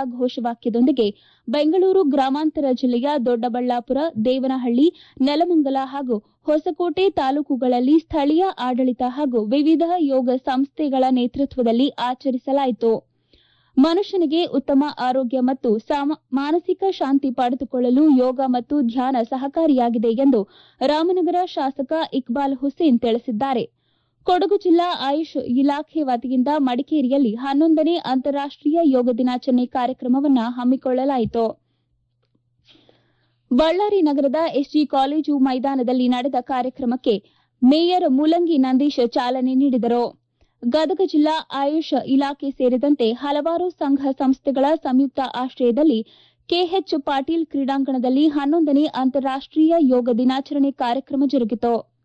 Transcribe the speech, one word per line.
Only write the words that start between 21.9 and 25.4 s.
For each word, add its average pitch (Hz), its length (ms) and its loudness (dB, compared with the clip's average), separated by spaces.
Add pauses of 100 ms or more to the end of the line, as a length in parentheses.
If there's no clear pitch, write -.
ಇಕ್ಬಾಲ್ 277 420 -4
ಹುಸೇನ್ 277 440 0
ತಿಳಿಸಿದ್ದಾರೆ. 233 720 -2 (540)
ಕೊಡಗು 370 320 2
ಜಿಲ್ಲಾ 349 440 0
ಆಯುಷ್ 294 360 -4
ಇಲಾಖೆ 277 680 -2